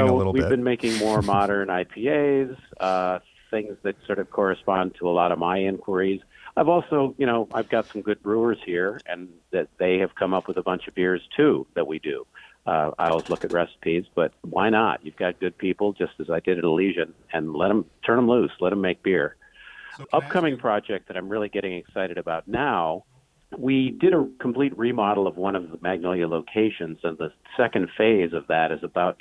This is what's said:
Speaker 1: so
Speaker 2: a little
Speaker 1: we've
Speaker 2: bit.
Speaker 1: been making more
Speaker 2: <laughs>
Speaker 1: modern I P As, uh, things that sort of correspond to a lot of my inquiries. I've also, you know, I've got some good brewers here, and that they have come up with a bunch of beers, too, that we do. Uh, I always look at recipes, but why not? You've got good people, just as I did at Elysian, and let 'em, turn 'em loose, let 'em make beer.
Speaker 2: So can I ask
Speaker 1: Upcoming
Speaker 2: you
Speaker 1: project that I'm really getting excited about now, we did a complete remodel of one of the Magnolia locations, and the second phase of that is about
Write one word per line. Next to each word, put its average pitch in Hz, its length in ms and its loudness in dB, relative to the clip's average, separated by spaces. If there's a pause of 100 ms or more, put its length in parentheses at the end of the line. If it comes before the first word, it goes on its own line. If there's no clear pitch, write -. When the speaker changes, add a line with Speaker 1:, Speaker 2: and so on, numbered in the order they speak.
Speaker 1:
so 127 60 4
Speaker 2:
a - 20 4
little 95 160 2
Speaker 1:
we've 131 100 2
Speaker 2:
bit. 104 80 2
Speaker 1:
been 123 140 2
making 120 340 0
more 107 240 4
Speaker 2:
<laughs> 101 140 2
Speaker 1:
modern 101 340 2
I 90 140 0
P 110 260 -6
As, 143 400 2 (300)
uh, 92 400 0 (300)
things 104 340 -4
that 98 200 -2
sort 98 140 -2
of 98 120 -6
correspond 95 680 0
to 90 120 -2
a 87 40 2
lot 87 200 4
of 80 60 0
my 87 200 0
inquiries. 95 600 0 (380)
I've 151 100 2
also, 151 500 0
you 139 60 0
know, 117 300 0
I've 117 160 -4
got 113 160 0
some 101 160 -10
good 104 200 -2
brewers 110 440 2
here, 92 400 -2
and 87 220 -8 (240)
that 85 160 0 (100)
they 92 200 4
have 95 180 0
come 92 180 0
up 92 140 0
with 90 100 -4
a 90 40 -4
bunch 92 260 -4
of - 60 -18
beers, 90 280 0 (120)
too, 117 400 4
that 82 120 0
we 78 140 -8
do. 67 260 -6 (400)
Uh, 78 320 2
I 82 100 2
always 82 220 0
look 85 160 -2
at - 60 -4
recipes, 85 520 0 (100)
but 82 180 2 (100)
why 90 260 0
not? 110 380 2
You've 76 100 -14
got 90 240 -2
good 92 160 -4
people, 98 380 0
just - 260 -4
as 78 80 -8
I 82 120 0
did 92 180 0
at 82 60 -4
Elysian, 85 500 2 (180)
and 80 220 -4
let 87 160 0
'em, 107 160 0 (180)
turn 117 140 4
'em 120 100 4
loose, 117 220 4 (100)
let 90 120 0
'em 101 100 -2
make 92 200 -2
beer. 85 340 0 (600)
Speaker 2:
So 135 80 -16
can - 80 -20
I 147 40 2
ask 156 100 0
Speaker 1:
Upcoming 156 280 0
Speaker 2:
you 120 40 -10
Speaker 1:
project 104 500 -4
that 92 80 -10
I'm 92 120 -8
really 107 200 -4
getting 98 240 -6
excited 90 460 -6
about 82 300 -6
now, 101 560 -2 (520)
we 131 360 2
did 185 200 4
a 143 160 2 (100)
complete 131 380 -2
remodel 104 500 2
of 85 120 -4
one 98 180 -2
of 87 140 -6
the 80 100 -14
Magnolia 87 480 -2
locations, 85 760 -2
and 82 140 -4
the 80 140 -6 (240)
second 113 400 0
phase 104 360 4
of 80 160 -6
that 80 240 2
is 76 100 -6
about 87 380 -2